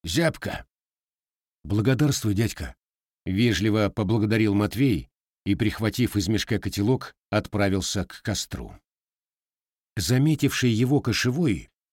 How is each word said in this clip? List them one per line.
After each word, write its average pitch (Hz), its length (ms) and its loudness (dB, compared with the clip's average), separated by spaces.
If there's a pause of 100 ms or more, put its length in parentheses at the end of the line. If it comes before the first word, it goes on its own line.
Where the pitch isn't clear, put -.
Зябко». 131 640 -2 (960)
«Благодарствуй, 113 720 0
дядька», 98 400 -4 (500)
вежливо 104 640 2
поблагодарил 107 640 2
Матвей 104 540 0 (360)
и, 98 100 0
прихватив 110 640 0
из 92 120 0
мешка 104 300 0
котелок, 104 560 -2 (160)
отправился 98 720 0
к - 180 -18
костру. - 540 -8 (1200)
Заметивший 131 760 2
его 127 300 2
кошевой 123 720 0 (220)